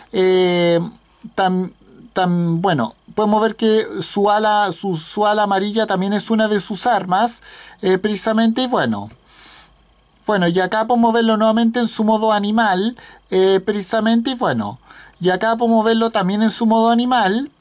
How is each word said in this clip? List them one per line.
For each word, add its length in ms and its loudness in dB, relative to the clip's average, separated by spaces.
eh, 680 2
tam-, 380 -2
tam-, 460 0
bueno, 340 -2
podemos 280 0
ver 140 0
que 280 2
su 280 -2
ala, 420 0
su, 240 -6
su 300 -4
ala 180 2
amarilla 440 -2
también 260 -2
es 160 -4
una 180 2
de 140 -2
sus 240 -8
armas, 560 0
eh, 160 2
precisamente, 640 0
y 60 -2
bueno. 420 -2
Bueno, 200 2
y 120 0
acá 260 0
podemos 280 2
verlo 220 2
nuevamente 440 2
en 80 0
su 160 -4
modo 280 2
animal, 640 0
eh, 340 4
precisamente, 640 -2
y 40 -6
bueno. 420 -2
Y 120 0
acá 240 0
podemos 280 2
verlo 280 2
también 320 0
en 80 2
su 160 -2
modo 240 4
animal. 580 0